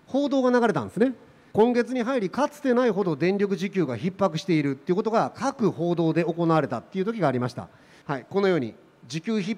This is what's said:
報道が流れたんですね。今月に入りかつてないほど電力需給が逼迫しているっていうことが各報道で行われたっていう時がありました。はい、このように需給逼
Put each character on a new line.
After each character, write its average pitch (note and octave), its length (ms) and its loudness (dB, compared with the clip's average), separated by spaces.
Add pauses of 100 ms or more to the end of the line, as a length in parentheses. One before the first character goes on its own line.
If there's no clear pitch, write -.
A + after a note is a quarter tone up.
報 C#4+ 220 -2
道 C4+ 140 2
が B3 100 2
流 A#3+ 160 4
れ G3+ 60 2
た C3+ 100 -2
ん G2 60 -8
で - 40 -14
す F3+ 60 -6
ね。 B3+ 140 2 (400)
今 A3+ 180 4
月 A#3+ 220 0
に B3+ 100 -2
入 B3+ 160 0
り F#3+ 100 -2
か C#4+ 200 0
つ - 120 -16
て C4 120 2
な B3 120 4
い A#3 60 4
ほ F#3+ 140 -2
ど E3 100 0
電 F3 220 0
力 G3 180 0
需 F#3 140 -4
給 F#3 160 0
が B2+ 120 -4
逼 E3 240 -4
迫 F3 160 0
し - 60 -6
て F3+ 100 0
い D#3 80 4
る C#3+ 100 0
っ C3+ 40 -4
て C3+ 160 -6
い - 20 4
う - 20 4
こ G#3+ 80 0
と A3 80 -2
が F#3 220 0
各 A3+ 380 -2
報 E3+ 240 -2
道 E3 160 2
で E3 140 0
行 E3+ 200 -2
わ E3 140 4
れ C#3 80 0
た A2+ 120 -6
っ - 40 -12
て - 160 -8
い - 40 -2
う - 20 -2
時 A3+ 160 -4
が D#3+ 60 2
あ C3+ 40 2
り B2 80 -2
ま B2 80 -2
し A#2+ 60 -8
た。 F#2 160 -14 (360)
は C#3+ 120 -6
い、 A#2+ 120 -14
こ F#3+ 120 0
の G3 60 2
よ F#3 100 2
う - 20 0
に A2+ 160 -6 (320)
需 D3 140 -8
給 A3 160 -4
逼 G3+ 200 -4